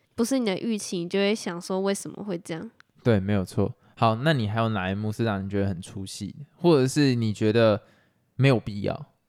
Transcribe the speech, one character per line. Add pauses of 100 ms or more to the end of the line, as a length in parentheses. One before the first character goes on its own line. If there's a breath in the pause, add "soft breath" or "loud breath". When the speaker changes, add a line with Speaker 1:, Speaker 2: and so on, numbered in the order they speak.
(160)
Speaker 1:
不
是
你
的
预
期，
你
就
会
想
说
为
什
么
会
这
样。 (320)
Speaker 2:
对，
没
有
错。 (200 soft breath)
好，
那
你
还
有
哪
一
幕
是
让
你
觉
得
很
出
戏
的， (100)
或
者
是
你
觉
得 (540 soft breath)
没
有
必
要？ (240)